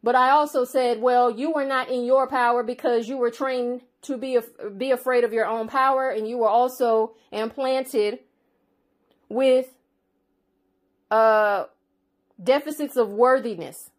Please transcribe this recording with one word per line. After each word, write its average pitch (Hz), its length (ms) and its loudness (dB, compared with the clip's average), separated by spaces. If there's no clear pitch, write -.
But 240 120 2
I 254 140 4
also 294 360 2
said, 240 360 0
"Well, 247 300 4
you 262 200 -6
were 294 140 -2
not 262 240 -2
in 247 160 -4
your 262 220 2
power 247 340 0
because 240 460 -2
you 269 100 -8
were 240 140 0
trained 247 500 -4
to 269 140 -6
be 254 180 -6
af-, 208 420 -6
be 262 140 -2
afraid 247 320 0
of 220 100 -2
your 220 140 0
own 226 200 -4
power, 262 420 0
and 214 180 -4
you 240 100 -8
were 226 100 2
also 226 680 2
implanted 247 880 -2
with, 254 440 2
uh, 214 560 2
deficits 285 540 -2
of 233 140 0
worthiness. 220 880 -2